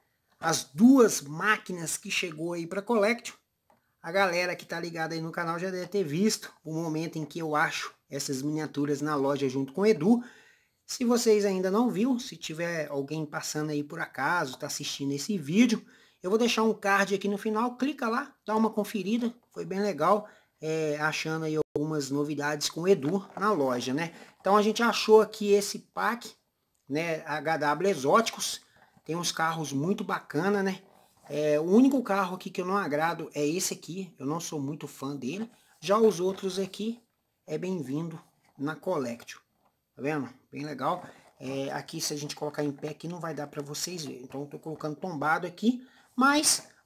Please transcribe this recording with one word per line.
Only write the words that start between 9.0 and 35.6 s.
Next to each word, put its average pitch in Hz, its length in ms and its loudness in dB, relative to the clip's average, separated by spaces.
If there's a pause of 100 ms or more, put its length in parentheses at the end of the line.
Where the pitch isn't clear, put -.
na 151 140 0
loja 139 340 0
junto 135 240 -4
com 185 80 -4
o 202 40 4
Edu. 220 380 4 (640)
Se - 200 -4
vocês 226 400 6
ainda 185 260 2
não 226 180 4
viu, 226 300 2
se - 160 -10
tiver 165 540 -4
alguém 147 360 -4
passando 151 440 -4
aí 147 120 0
por 156 200 -10
acaso, 147 560 -2
tá 147 100 -8
assistindo 139 460 -4
esse 165 240 -2
vídeo, 196 460 4 (380)
eu 180 80 -6
vou 214 80 4
deixar 233 260 2
um 220 100 4
card 196 420 2
aqui 190 100 -2
no 202 120 -2
final, 220 400 -2
clica 269 320 -2
lá, 254 260 -4 (100)
dá 208 80 -2
uma 220 160 4
conferida, 220 640 -2 (180)
foi 170 120 -10
bem 175 160 -4
legal, 196 480 2 (320)
é, 156 400 -2
achando 156 460 -2
aí 156 120 0 (160)
algumas 147 380 -2
novidades 147 580 -2
com 165 120 -8
o 175 60 0
Edu 190 380 2 (140)
na 196 140 2
loja, 127 400 0
né? 170 200 -2 (280)
Então - 160 4
a 214 40 6
gente 214 220 2
achou 202 380 6
aqui 104 320 0
esse 196 260 2
pack, 214 500 -4 (580)
né, 156 380 -2
H 151 320 -2
W 151 320 2
Exóticos, 190 720 2 (440)
tem 156 100 -4
uns 170 160 -2
carros 160 400 -2
muito 180 320 -2
bacana, 185 580 0
né? 190 220 -2 (460)
É, 151 320 2
o - 20 -4
único 240 400 6
carro 190 320 0
aqui 185 140 -12
que 185 100 -6
eu 180 60 -4
não 185 120 0
agrado 160 560 -2
é 147 140 0
esse 180 260 -2
aqui, 175 460 -10
eu 131 60 -10
não 160 160 -4
sou 165 180 -8
muito 143 260 -6
fã 143 300 -10
dele. 151 340 -8 (300)